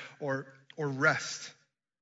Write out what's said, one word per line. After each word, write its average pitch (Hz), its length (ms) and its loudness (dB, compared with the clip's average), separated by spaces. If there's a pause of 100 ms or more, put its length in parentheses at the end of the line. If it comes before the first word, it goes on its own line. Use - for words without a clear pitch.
(180)
or, 135 280 -2 (320)
or 151 100 0
rest 135 640 2 (500)